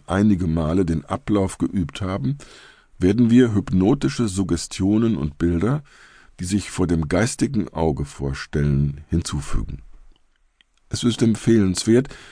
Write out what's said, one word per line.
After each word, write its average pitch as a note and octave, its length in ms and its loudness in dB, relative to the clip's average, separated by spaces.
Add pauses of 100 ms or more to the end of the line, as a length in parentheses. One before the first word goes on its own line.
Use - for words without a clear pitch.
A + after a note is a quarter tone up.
einige F#2+ 420 2
Male E2 380 0
den D#2+ 200 -2
Ablauf G2 520 -2
geübt F2 440 -4
haben, C3 360 -4 (640)
werden A2 300 4
wir A#2+ 240 6
hypnotische A2 720 0
Suggestionen G2 920 0
und D2 200 -4
Bilder, F2 460 0 (560)
die F2+ 60 -6
sich F#2 260 -2
vor - 160 -2
dem D#2+ 200 0
geistigen G#2 640 -2
Auge D2+ 360 -2
vorstellen, C#2+ 1040 -2
hinzufügen. D2 720 -4 (1080)
Es - 140 -4
ist A#2+ 180 0
empfehlenswert, A2+ 840 2 (240)